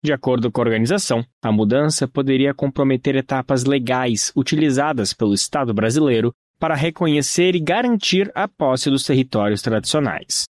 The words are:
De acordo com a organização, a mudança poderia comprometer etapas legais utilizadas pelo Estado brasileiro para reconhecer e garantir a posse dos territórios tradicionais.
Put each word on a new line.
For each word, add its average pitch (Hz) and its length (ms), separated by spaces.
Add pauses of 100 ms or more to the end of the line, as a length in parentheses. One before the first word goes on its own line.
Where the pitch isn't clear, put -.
De 147 120
acordo 123 360
com 123 120
a - 20
organização, 113 600 (180)
a 110 100
mudança 131 560
poderia 135 460
comprometer 135 640
etapas 131 480
legais 127 680
utilizadas 139 800
pelo 101 220
Estado 120 400
brasileiro 117 580 (240)
para 160 200
reconhecer 165 800
e 170 40
garantir 196 760
a 202 120
posse 135 420
dos 135 160
territórios 117 560
tradicionais. 110 920